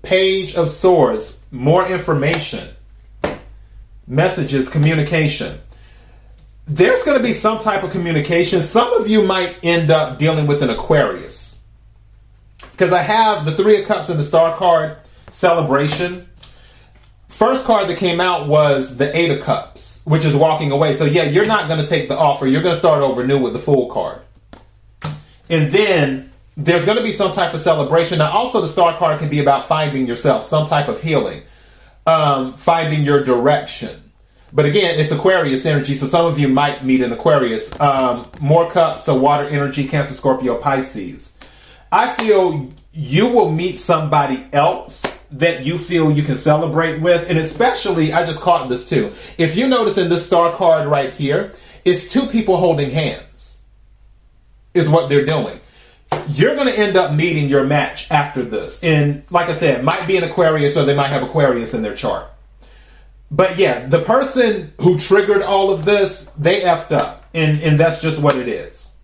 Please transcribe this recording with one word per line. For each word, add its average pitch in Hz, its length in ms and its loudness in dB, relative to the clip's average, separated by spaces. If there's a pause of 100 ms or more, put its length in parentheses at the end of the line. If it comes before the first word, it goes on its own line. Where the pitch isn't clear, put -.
Page 190 540 0
of 156 140 0
Swords. 139 680 2 (140)
More 156 340 2
information. 160 840 -4 (1400)
Messages, 139 640 -2
communication. 151 920 -2 (1040)
There's 180 380 2
gonna 277 160 2
be 226 140 0
some 220 260 -2
type 196 240 -2
of - 80 -8
communication. 170 720 0
Some 247 300 0
of 220 140 2
you 214 160 4
might 185 380 -2
end 170 300 2
up 156 260 2
dealing 151 300 0
with 143 160 0
an 123 60 0
Aquarius. - 880 -2 (1200)
'Cause 180 160 4
I 175 80 2
have 208 440 2
the 156 60 -2
Three 202 300 4
of - 60 -10
Cups 202 220 -4
and 160 80 -2
the 143 60 0
Star 165 320 2
card, 160 400 0 (360)
celebration. 170 960 0 (1000)
First 254 380 0
card 202 240 2
that 165 80 -6
came 175 220 -2
out 175 280 -2
was 139 500 2
the 147 180 -2
Eight 165 160 2
of - 100 -4
Cups, - 640 -6
which 151 200 0
is 143 100 2
walking 156 360 2
away. 143 240 0
So 156 100 0
yeah, 156 180 2
you're 165 220 2
not 208 220 0
gonna 156 180 -2
take 160 220 -2
the - 100 -4
offer. 143 300 2
You're 147 160 2
gonna 175 120 0
start 151 280 2
over 123 220 -2
new 139 120 2
with 117 160 0
the 123 60 -6
Fool 131 280 2
card. - 340 -8 (1300)
And 160 220 2
then 170 600 0 (260)
there's 165 280 2
gonna 220 160 0
be 214 120 -4
some 190 180 -2
type 175 220 -2
of 156 80 -8
celebration. 160 580 0
Now, 156 120 2
also 220 300 0
the 160 60 -4
Star 170 300 2
card 156 220 0
can 151 100 -4
be 147 100 0
about 135 280 2
finding 147 380 -2
yourself, 120 400 -2
some 151 220 0
type 143 200 0
of 110 140 -6
healing, 135 400 -2 (640)
um, 143 520 0
finding 156 460 0
your 139 200 2
direction. 127 880 -2 (420)
But 147 120 2
again, 170 340 0
it's 151 120 0
Aquarius 156 540 0
energy, 143 300 0
so 131 120 -6
some 170 180 2
of 151 120 0
you 139 120 2
might 139 340 0
meet 131 180 2
an 117 120 -2
Aquarius. 123 560 0 (100)
Um, 131 480 0 (140)
more 165 280 2
cups, - 360 0
so 139 100 0
water 143 320 2
energy, 139 400 -4
Cancer, - 260 -4
Scorpio, 127 420 -2
Pisces. 131 760 -6 (580)
I 233 220 0
feel 185 580 0 (220)
you 160 360 0
will 240 220 2
meet 170 300 -4
somebody 147 720 -2
else - 540 -2 (260)
that 139 320 -2
you 165 140 -4
feel 160 340 0
you 147 120 2
can 131 140 -4
celebrate 156 600 0
with. 170 300 2
And 160 100 0
especially, 165 720 0
I - 140 0
just 156 160 -8
caught 170 260 2
this 123 220 -6
too. 107 240 -2 (240)
If 160 180 0
you 254 120 0
notice 233 300 2
in 170 120 0
this 175 160 0
Star 170 260 2
card 160 360 2
right 139 240 0
here, 151 420 -4 (320)
it's 180 260 0
two 269 140 2
people 202 320 0
holding 147 320 0
hands - 680 -8 (1160)
is 160 160 2
what 165 180 2
they're 139 180 2
doing. 143 360 -4 (680)
You're 214 300 2
gonna 269 140 0
end 196 260 0
up 147 160 2
meeting 156 340 0
your 135 160 2
match 147 480 -2
after 143 320 -2
this. - 400 -8
And 147 460 0
like 170 180 0
I 156 80 -4
said, 135 300 0
might 170 220 -2
be 190 100 2
an 170 80 0
Aquarius, 156 500 0
or 147 80 2
they 143 120 2
might 139 120 0
have 139 160 -2
Aquarius 127 500 -2
in 117 80 -6
their 104 140 -6
chart. 90 320 -6 (1080)
But 180 240 0
yeah, 165 300 0
the 156 140 2
person 226 800 0
who 170 180 4
triggered 196 420 2
all 196 300 2
of 156 140 -2
this, 202 520 0
they 180 240 2
effed 170 300 0
up. - 420 -4
And, 151 280 0
and 151 180 2
that's 165 220 2
just 151 180 -4
what 143 160 2
it 123 140 -4
is. - 400 -12 (140)